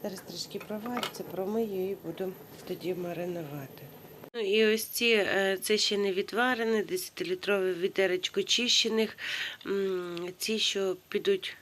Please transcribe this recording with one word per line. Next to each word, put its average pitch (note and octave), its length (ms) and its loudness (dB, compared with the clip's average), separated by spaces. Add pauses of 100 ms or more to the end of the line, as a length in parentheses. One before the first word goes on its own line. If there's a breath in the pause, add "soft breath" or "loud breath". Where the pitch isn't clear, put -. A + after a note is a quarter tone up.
Зараз F#3+ 160 -6
трішки - 400 -10
провариться, A3 640 -6
промию F#3+ 680 -2
і G3 40 -4 (100)
буду F#3 280 -6 (340)
тоді F3+ 260 -4
маринувати. E3+ 880 -6 (500)
Ну A#3 80 -4
і G#3+ 240 6
ось A3 200 4
ці, - 200 -2
е, G3 560 4
це G#3+ 160 2
ще G3+ 200 2
не G3+ 160 2
відварене, A3+ 720 2
десятилітрове F#3 880 0
відеречко F#3 720 0
чищених. A3 760 2 (480 loud breath)
М, F3+ 720 -2
ці, A3 220 0
що F#3+ 380 0 (120)
підуть G3 520 0